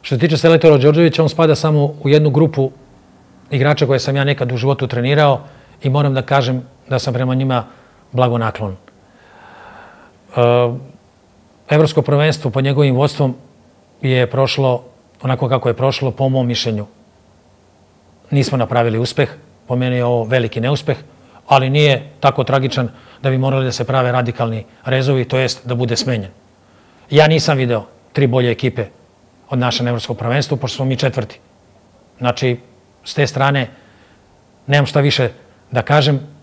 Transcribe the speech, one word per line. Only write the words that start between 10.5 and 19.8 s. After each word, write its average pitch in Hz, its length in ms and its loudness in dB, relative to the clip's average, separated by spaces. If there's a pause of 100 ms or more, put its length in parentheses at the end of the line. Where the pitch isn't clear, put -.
evropsko 151 320 2
prvenstvo 143 500 0
pod 135 120 -2
njegovim 139 320 2
vodstvom 135 400 0 (680)
je 127 260 0
prošlo 131 560 0 (380)
onako 131 280 -2
kako 127 200 0
je 117 40 0
prošlo, 131 380 -2
po 135 180 -2
mom 131 180 0
mišljenju. 110 380 -4 (1500)
Nismo 139 260 0
napravili 117 420 0
uspeh, 123 300 -2 (380)
po 127 80 -2
meni 127 200 -2